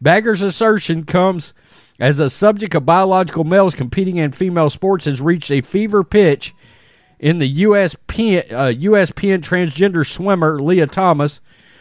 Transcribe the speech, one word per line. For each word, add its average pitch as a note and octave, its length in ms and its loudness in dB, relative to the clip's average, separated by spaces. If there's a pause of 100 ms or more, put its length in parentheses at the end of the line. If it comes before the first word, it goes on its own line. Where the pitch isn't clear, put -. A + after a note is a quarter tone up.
Bagger's G3 400 0
assertion G3 640 0
comes F3+ 500 -2 (440)
as C#3 200 0
a C#3+ 120 0
subject G#3 440 0
of C#3+ 100 -2
biological F3+ 600 2
males F#3 300 2
competing F3 420 -4
in D3+ 160 -2
female F3 380 0
sports F#3+ 340 -2
has C#3 160 -4
reached D#3+ 300 -2
a C#3 100 0
fever G3+ 420 -2
pitch G3+ 520 2 (640)
in D#3+ 180 0
the C#3 80 0
U F#3+ 300 2
S F#3+ 180 0 (140)
P G#3+ 340 0
N, - 120 -10
uh, C3+ 120 0
U D3+ 300 0
S F#3 180 2
P G3 160 -2
N F#3 100 0
transgender E3+ 640 -2
swimmer E3 560 -2
Leah D#3+ 280 2
Thomas, D3+ 520 0 (400)